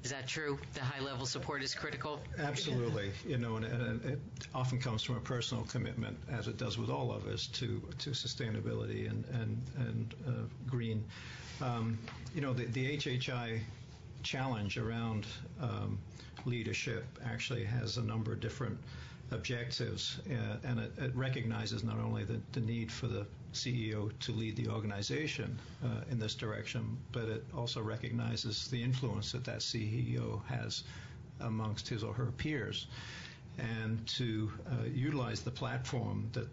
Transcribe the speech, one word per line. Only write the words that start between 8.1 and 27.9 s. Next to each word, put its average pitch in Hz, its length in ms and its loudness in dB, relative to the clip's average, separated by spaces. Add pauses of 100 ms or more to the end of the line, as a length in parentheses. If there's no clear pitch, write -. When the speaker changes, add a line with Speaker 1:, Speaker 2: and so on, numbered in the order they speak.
Speaker 2:
sustainability 107 1000 0
and, 110 240 0
and, 113 280 2 (160)
and, 113 380 0 (120)
uh, 123 40 2 (340)
green. 113 380 2 (580)
Um, 113 380 2 (340)
you 151 80 0
know, 135 120 2
the, 117 120 2
the 127 220 2
H 143 180 2
H 131 240 2
I 117 320 0 (600)
challenge 120 540 2
around, 113 500 2 (340)
um, 101 380 2 (460)
leadership 113 600 0 (180)
actually 113 420 0
has 110 320 2
a 120 40 2
number 110 300 2
of 101 80 -2
different 110 400 0 (500)
objectives, 120 880 0 (100)
uh, 110 380 0
and 117 120 2
it, 110 180 -2
it 127 180 0
recognizes 113 680 2
not 110 160 2
only 110 240 2
the, 110 160 0 (140)
the 127 60 0
need 113 320 2
for - 160 -2
the 104 180 0 (280)
C 120 360 2
E 110 60 2
O 104 140 2 (100)
to - 140 -2
lead 110 240 2
the 113 120 2
organization, 104 880 0 (280)
uh, 113 240 2
in 123 100 2
this 110 160 0
direction, 110 640 0 (160)
but 113 160 0
it 110 140 0 (120)
also 120 260 0
recognizes 113 880 0